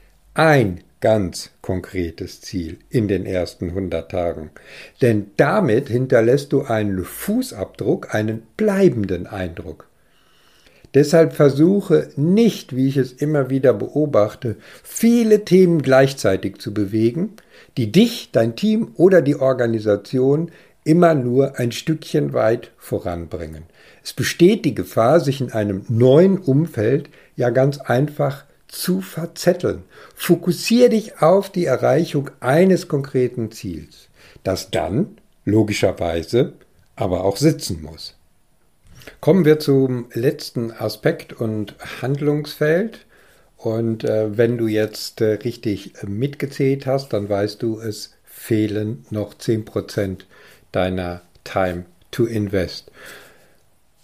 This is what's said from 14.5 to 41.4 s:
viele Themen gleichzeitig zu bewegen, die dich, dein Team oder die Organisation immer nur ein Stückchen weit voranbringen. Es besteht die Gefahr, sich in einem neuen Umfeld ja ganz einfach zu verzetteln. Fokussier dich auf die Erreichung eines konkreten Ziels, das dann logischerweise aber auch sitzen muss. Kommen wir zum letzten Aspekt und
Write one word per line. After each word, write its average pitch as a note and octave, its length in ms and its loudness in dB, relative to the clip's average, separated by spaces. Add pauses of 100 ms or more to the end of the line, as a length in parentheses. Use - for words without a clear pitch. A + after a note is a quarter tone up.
viele A3 640 2
Themen F3+ 360 4
gleichzeitig B2+ 800 2
zu - 140 -10
bewegen, A2 600 -2 (420)
die A2 160 -4
dich, A3+ 400 2
dein A#2 240 0
Team A3 400 -2
oder F3+ 260 6
die C#3 140 0
Organisation B2+ 1160 0 (320)
immer E3 300 4
nur C3 460 0
ein B2 120 -2
Stückchen D3+ 640 -4
weit A#2 440 -2
voranbringen. E2+ 840 -8 (400)
Es - 100 -14
besteht F3+ 520 2
die C3 80 0
Gefahr, A#2 460 2
sich C#3 220 -4
in B2 100 -6
einem G2+ 380 -4
neuen C3+ 480 6
Umfeld C3+ 720 0 (260)
ja B2 140 0
ganz C3+ 280 0
einfach C#3+ 680 -2 (220)
zu - 340 -4
verzetteln. E3 800 -2 (320)
Fokussier A3 760 2
dich G#3+ 320 -2
auf F#3+ 280 4
die F3 160 -4
Erreichung C3+ 640 0 (100)
eines F3+ 480 2
konkreten B2+ 640 -2
Ziels, - 580 -14 (340)
das - 280 -4
dann F#2+ 460 -4 (280)
logischerweise G2+ 1080 0 (420)
aber F2+ 280 -2
auch G2 140 0
sitzen B2 440 -2
muss. D#2 340 -18 (1080)
Kommen E3+ 240 4
wir D3+ 140 6
zum C3+ 540 0
letzten A#2 580 -4
Aspekt - 640 -4
und A2 420 -6 (260)